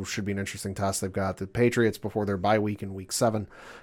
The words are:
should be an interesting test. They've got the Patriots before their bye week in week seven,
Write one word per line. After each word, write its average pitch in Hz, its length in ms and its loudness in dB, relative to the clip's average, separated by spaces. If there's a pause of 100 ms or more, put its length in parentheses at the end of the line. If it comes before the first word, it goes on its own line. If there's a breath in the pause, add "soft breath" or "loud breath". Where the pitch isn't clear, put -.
should - 180 -4
be 101 60 -2
an 98 80 -2
interesting 98 340 -6
test. 95 280 0
They've 95 120 -4
got 95 260 -2
the 95 100 -6
Patriots 117 500 4
before 104 260 -2
their 101 120 2
bye 104 240 4
week 104 240 -2
in 98 100 -8
week 95 160 -10
seven, 107 380 0 (340 loud breath)